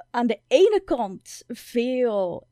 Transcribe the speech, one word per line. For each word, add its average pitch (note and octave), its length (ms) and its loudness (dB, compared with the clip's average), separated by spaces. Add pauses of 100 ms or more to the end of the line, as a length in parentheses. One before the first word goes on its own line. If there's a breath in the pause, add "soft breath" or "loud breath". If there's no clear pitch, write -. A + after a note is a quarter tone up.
(100)
aan A#3+ 160 -2
de - 220 -2
ene F#4+ 360 4
kant G#3 640 -8
veel, A#3+ 1040 -4